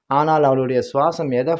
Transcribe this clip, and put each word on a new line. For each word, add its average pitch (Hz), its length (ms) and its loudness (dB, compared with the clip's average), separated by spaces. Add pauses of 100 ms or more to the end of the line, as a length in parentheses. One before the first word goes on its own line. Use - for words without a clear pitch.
ஆனால் 151 340 2
அவருடைய 131 380 2
சுவாசம் 143 520 -2
எதை 127 260 0